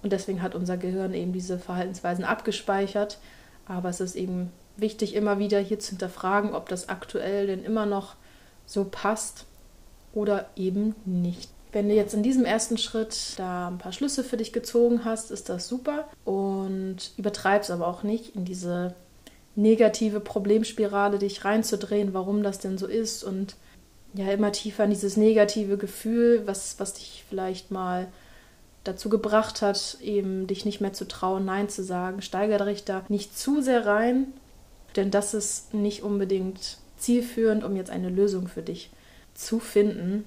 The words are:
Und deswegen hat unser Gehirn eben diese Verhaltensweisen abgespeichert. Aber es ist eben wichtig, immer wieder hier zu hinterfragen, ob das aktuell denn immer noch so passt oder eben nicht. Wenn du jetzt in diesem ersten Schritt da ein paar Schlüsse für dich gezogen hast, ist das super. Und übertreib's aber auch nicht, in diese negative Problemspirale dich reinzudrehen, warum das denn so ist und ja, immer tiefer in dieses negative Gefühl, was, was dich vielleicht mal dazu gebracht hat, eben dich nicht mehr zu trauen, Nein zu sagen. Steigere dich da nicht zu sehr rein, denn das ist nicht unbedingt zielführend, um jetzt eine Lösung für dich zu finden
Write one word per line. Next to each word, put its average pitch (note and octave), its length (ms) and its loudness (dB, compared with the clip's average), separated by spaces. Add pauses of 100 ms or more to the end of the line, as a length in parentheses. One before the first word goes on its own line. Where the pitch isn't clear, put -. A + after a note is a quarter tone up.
Und G3+ 100 0
deswegen F#3+ 300 -2
hat F#3 120 -4
unser F3+ 220 -2
Gehirn F#3 380 -2
eben F3 180 -2
diese F3+ 260 -4
Verhaltensweisen F3+ 640 -4
abgespeichert. G3 920 -2 (480)
Aber F3+ 220 -4
es F3+ 120 -6
ist F3+ 160 -4
eben F3+ 360 -4 (240)
wichtig, G#3 380 -2
immer G#3 240 2
wieder G3+ 220 2
hier G3+ 180 -2
zu - 120 -8
hinterfragen, F#3+ 640 -2
ob - 140 -6
das F3+ 200 -6
aktuell F#3+ 580 -2
denn F#3 180 -4
immer A3 220 0
noch G3 300 -4 (500)
so G3 180 -2
passt - 600 -4 (680)
oder G3+ 440 0
eben G3+ 380 0 (100)
nicht. F3 460 -2 (220)
Wenn G#3 160 0
du G#3 60 4
jetzt G#3 200 4
in G#3 80 2
diesem B3+ 220 4
ersten A3+ 340 0
Schritt - 580 -4
da F3+ 320 -4
ein F3+ 100 -6
paar F#3 140 -10
Schlüsse C#4 300 -2
für B3+ 140 -2
dich A3 160 -4
gezogen A#3+ 520 4
hast, A3 260 -4
ist - 180 -10
das F3+ 180 -6
super. D4 420 -4 (160)
Und F#3+ 920 -4
übertreib's G3+ 540 2
aber E3+ 180 -2
auch F3+ 160 -6
nicht, A3+ 320 -4
in F#3 80 -4
diese F3+ 500 -4 (600)
negative G#3+ 640 6
Problemspirale G3+ 1000 2
dich G3 260 -2
reinzudrehen, G#3 680 0
warum G3 280 0
das G3 160 -2
denn F#3+ 200 -4
so F#3+ 80 -4
ist - 380 -2
und F#3+ 320 -4 (600)
ja, G3 140 0
immer G3+ 220 4
tiefer G#3 320 -2
in G3+ 60 4
dieses G3 260 0
negative G#3 600 6
Gefühl, A3+ 680 4
was, - 320 -8
was G3 160 -6
dich - 340 -16
vielleicht F#3 440 -6
mal F#3 340 -2 (800)
dazu F#3+ 240 -4
gebracht G#3+ 520 2
hat, G3+ 400 0
eben F#3+ 460 0
dich G3 180 -4
nicht G#3 160 -2
mehr G3 120 0
zu F#3 160 -8
trauen, F#3+ 360 -2
Nein G3 240 0
zu G3+ 140 -6
sagen. F#3 400 -4
Steigere G3+ 440 0
dich G3+ 180 -2
da F#3+ 240 -4
nicht G3+ 280 -2
zu C#4+ 240 2
sehr A#3+ 260 4
rein, A#3+ 460 4 (640)
denn G3 140 2
das G3+ 240 2
ist - 400 -4
nicht G#3 280 0
unbedingt F#3+ 760 -2 (180)
zielführend, A3+ 680 2
um G3 120 -2
jetzt F#3 140 -4
eine F3+ 180 -2
Lösung F#3 400 2
für - 140 -8
dich - 280 -10 (440)
zu - 240 -2
finden G#3 680 2